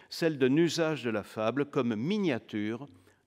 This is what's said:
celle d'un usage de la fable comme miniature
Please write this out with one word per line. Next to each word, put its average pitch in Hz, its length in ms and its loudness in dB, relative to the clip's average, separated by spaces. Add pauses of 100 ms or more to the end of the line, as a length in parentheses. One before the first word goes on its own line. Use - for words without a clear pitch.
celle 160 300 -2
d'un 131 160 6
usage 156 480 2
de 120 80 -4
la 107 140 -2
fable 117 400 -2
comme 120 320 0
miniature 120 920 -2 (400)